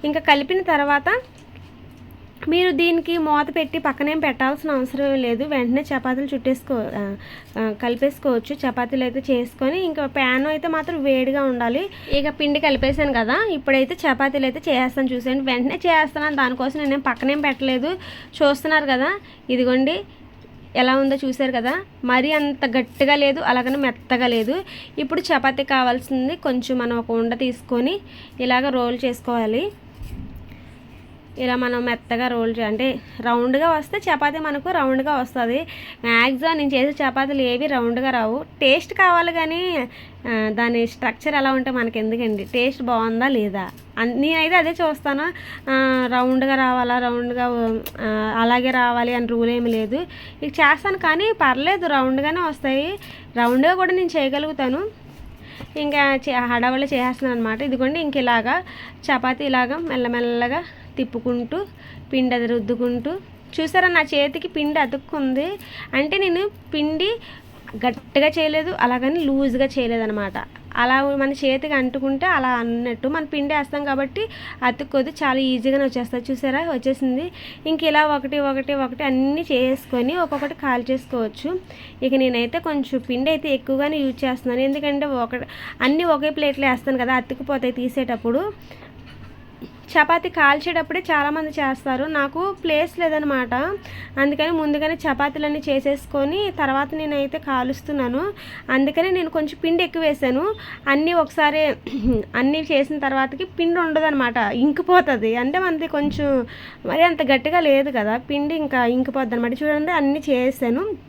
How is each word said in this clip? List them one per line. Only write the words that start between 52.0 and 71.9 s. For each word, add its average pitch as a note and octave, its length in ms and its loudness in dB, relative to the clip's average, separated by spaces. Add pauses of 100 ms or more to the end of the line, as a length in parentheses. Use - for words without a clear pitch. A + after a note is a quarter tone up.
వస్తాయి. D4+ 580 -2 (380)
రౌండ్గా B3+ 360 4
కూడా F#4 180 2
నేను F4+ 260 2
చేయగలుగుతాను. C#4+ 640 0 (960)
ఇంకా C#4+ 380 2
చే-, C4 360 -2
హడావుడిలో B3+ 420 2
చేసేస్తున్నాను B3 460 -2
అనమాట. A3 220 -2
ఇదిగోండి, C4+ 380 0
ఇంక D4 180 -2
ఇలాగా B3 460 2 (440)
చపాతీ B3+ 380 0
ఇలాగా C4 320 2
మెల్లమెల్లగా A#3+ 840 -2 (340)
తిప్పుకుంటూ, B3 680 -4 (480)
పిండి B3+ 220 2
అది A#3+ 120 0
రుద్దుకుంటూ, A#3+ 640 -2 (440)
చూసారా F4+ 320 2
నా E4+ 140 2
చేతికి D4 460 0
పిండి D4+ 320 -2
అతుక్కుంది. C4+ 680 -2 (460)
అంటే D4 240 0
నేను F#4+ 320 2 (240)
పిండి D#4 340 0 (800)
గట్టిగా C#4 400 2
చేయలేదు, D#4 520 0
అలాగని B3+ 400 2
లూజ్గా C4+ 460 2
చేయలేదన్నమాట. A3+ 680 -2 (420)
అలా C4+ 400 2
మన C4+ 160 0
చేతికి C4+ 420 0
అంటుకుంటే C4+ 520 0